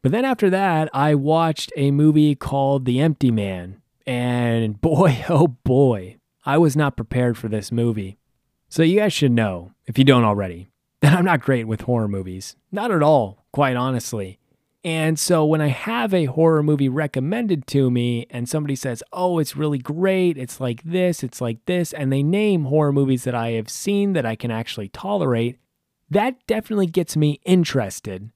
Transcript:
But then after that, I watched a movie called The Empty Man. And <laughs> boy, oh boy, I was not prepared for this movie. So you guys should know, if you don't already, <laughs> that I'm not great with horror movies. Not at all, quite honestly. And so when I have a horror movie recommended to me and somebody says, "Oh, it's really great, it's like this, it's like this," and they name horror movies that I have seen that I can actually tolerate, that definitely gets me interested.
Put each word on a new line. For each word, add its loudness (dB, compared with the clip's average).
But 0
then 0
after 2
that, 0
I 4
watched 0
a 2
movie 4
called 0
The 2
Empty 2
Man. -4
And -2
<laughs> -
boy, 2
oh 4
boy, 2
I 0
was 4
not 0
prepared -2
for -8
this -4
movie. -2
So 2
you 4
guys 2
should 2
know, -2
if -4
you 6
don't 6
already, -2
<laughs> -16
that 6
I'm 2
not 2
great 0
with -4
horror -2
movies. -10
Not -4
at 2
all, 2
quite 0
honestly. -6
And -2
so 2
when 2
I 2
have -4
a 2
horror 2
movie 2
recommended -2
to 2
me -2
and -8
somebody -4
says, -8
"Oh, -2
it's -4
really -2
great, 0
it's -12
like -4
this, -2
it's -10
like -6
this," -2
and -2
they 0
name 0
horror 2
movies 0
that -4
I -4
have -4
seen -2
that -2
I -4
can -6
actually -8
tolerate, -2
that -2
definitely -2
gets -2
me 0
interested. 0